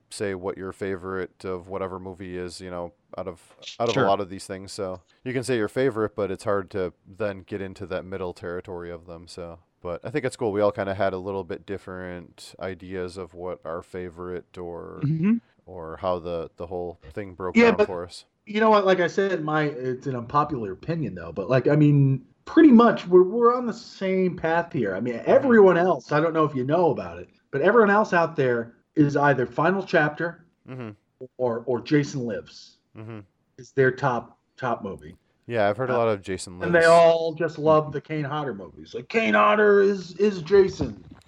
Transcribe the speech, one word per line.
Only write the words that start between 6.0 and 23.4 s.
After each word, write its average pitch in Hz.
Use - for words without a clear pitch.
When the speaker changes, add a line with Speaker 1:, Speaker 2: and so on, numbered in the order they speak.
Speaker 1:
but 98
it's 92
hard 101
to 92
then 98
get 101
into 95
that 85
middle 92
territory 87
of 85
them. 85
So, 85
but 87
I 110
think 123
it's 127
cool. 117
We 98
all 104
kinda 98
had 98
a 92
little 98
bit 85
different 90
ideas 92
of 90
what 87
our 82
favorite 90
or 85
Speaker 2:
Mm-hmm. 165
Speaker 1:
or 82
how 90
the, 85
the 87
whole 87
thing 98
broke 90
Speaker 3:
Yeah, 233
Speaker 1:
down 220
Speaker 3:
but 208
Speaker 1:
for 87
us. -
Speaker 3:
you 214
know 220
what? 208
Like 185
I 175
said, 190
my, 156
it's 127
an 135
unpopular 123
opinion, 143
though. 85
But, 98
like, 127
I 147
mean, 143
pretty 320
much 233
we're, 180
we're 233